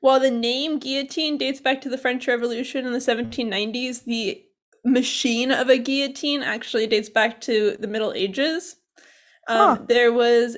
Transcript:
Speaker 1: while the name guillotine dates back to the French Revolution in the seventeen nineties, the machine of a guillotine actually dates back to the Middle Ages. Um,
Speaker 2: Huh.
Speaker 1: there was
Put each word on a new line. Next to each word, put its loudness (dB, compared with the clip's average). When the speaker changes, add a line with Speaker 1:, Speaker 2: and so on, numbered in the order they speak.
Speaker 1:
while 6
the 4
name -2
guillotine -4
dates -4
back 0
to -10
the -4
French -2
Revolution -2
in -4
the -2
seventeen -2
nineties, -4
the -4
machine 2
of 2
a 6
guillotine -2
actually -4
dates 0
back 0
to 0
the -8
Middle -4
Ages. -4
Um, 4
Speaker 2:
Huh. -12
Speaker 1:
there 6
was 4